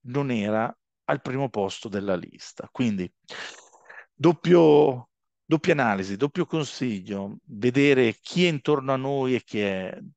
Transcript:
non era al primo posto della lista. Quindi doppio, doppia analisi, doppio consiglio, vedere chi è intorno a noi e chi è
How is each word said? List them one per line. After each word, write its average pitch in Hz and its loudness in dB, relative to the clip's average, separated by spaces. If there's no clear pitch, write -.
non 135 -4
era 107 -2
al 143 -2
primo 135 -4
posto 101 -4
della 98 -2
lista. - -12
Quindi 101 -2
doppio, 151 4
doppia 160 0
analisi, 101 0
doppio 147 -2
consiglio, 104 -6
vedere 123 2
chi - 0
è 175 4
intorno 139 -2
a 131 0
noi 131 -2
e 113 -2
chi 107 -6
è 95 -4